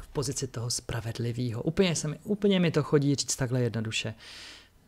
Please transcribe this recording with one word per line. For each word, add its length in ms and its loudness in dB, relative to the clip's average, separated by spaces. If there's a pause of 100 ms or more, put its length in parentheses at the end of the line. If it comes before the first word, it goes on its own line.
v 60 -16
pozici 400 -4
toho 220 -6
spravedlivýho. 920 -4
Úplně 340 2
se 120 -2
mi, 160 -6
úplně 360 4
mi 120 4
to 120 4
chodí 320 4
říct 200 -2
takhle 260 0
jednoduše. 520 -2 (760)